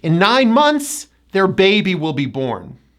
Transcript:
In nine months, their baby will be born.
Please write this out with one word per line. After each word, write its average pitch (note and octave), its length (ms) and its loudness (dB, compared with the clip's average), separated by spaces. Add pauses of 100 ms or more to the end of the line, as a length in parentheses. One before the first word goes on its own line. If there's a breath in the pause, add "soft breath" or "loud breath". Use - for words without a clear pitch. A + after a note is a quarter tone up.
In E3 140 0
nine A3+ 340 2
months, D4 560 0 (240)
their G3 160 2
baby F#3+ 480 2
will D#3 180 -4
be C#3 120 -2
born. A#2+ 520 -8 (220)